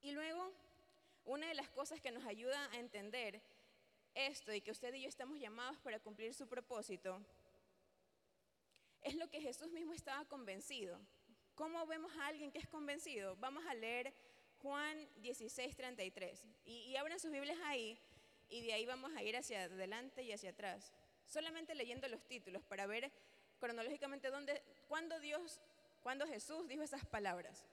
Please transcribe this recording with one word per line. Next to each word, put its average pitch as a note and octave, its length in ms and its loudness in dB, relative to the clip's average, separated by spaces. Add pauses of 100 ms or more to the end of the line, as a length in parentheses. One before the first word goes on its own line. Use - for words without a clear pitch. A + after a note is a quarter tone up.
Y C#4+ 120 0
luego, D#4+ 400 2 (720)
una D4 240 2
de E4 60 2
las C#4 160 0
cosas B3+ 300 0
que B3+ 100 0
nos A#3 160 -4
ayuda B3 460 2
a A#3+ 60 -2
entender G#3+ 640 -2 (720)
esto C4+ 380 2
y G#3 80 4
que G#3 100 -6
usted B3 240 -2
y C4+ 80 -4
yo C4 60 -2
estamos C4+ 300 -4
llamados A#3+ 420 -2
para A3 180 -2
cumplir G#3+ 360 -4
su C4+ 120 -4
propósito, G3+ 760 -2 (1800)
es C#4+ 140 2
lo E4 120 0
que C#4+ 120 -2
Jesús C4 320 -2
mismo E4 200 -2
estaba C#4+ 340 -2
convencido. G3 720 -2 (560)
¿Cómo D#4+ 320 2
vemos D#4+ 300 0
a C#4+ 100 2
alguien D4+ 240 0
que - 80 -4
es D#4+ 100 -4
convencido? C#4+ 680 0
Vamos C4+ 300 -2
a D4+ 80 2
leer A#3+ 400 2 (480)
Juan D4 540 2
dieciséis B3 600 -2
treinta B3 280 -2
y F#3 60 0
tres. F#3 340 -4 (200)
Y, A#3 200 -8
y C4 120 0
abran D#4 240 2
sus D#4+ 100 0
Biblias D4 340 2
ahí, A#3+ 340 2 (500)
y A#3 160 -4
de A3+ 80 4
ahí A3 140 6
vamos C4 280 -2
a A3+ 80 0
ir A3 140 4
hacia A3 280 2
adelante G3+ 580 -2
y A#3 100 0
hacia G3+ 180 -2
atrás. G3+ 420 -2 (340)
Solamente D#4+ 480 0
leyendo C4 340 0
los A3+ 180 -4
títulos F#3+ 380 -4
para G3 220 2
ver A#3 260 2 (460)
cronológicamente C4 720 2
dónde, C#4 320 2 (260)
cuándo D#4+ 320 2
Dios, D4+ 400 0 (420)
cuándo C4+ 240 4
Jesús D#4+ 400 0
dijo D4+ 160 2
esas C#4+ 220 0
palabras. G3 680 2